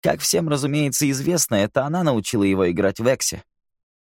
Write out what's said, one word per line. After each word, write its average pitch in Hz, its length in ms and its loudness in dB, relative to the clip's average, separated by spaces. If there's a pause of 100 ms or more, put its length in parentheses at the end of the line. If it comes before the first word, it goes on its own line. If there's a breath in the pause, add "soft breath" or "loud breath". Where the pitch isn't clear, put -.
Как 151 200 0
всем, 170 280 0
разумеется, 147 640 0
известно, 139 460 0
это 110 280 0
она 165 180 -2
научила 117 420 0
его 95 260 2
играть 95 300 0
в 113 60 0
Эксе. - 380 -2 (680)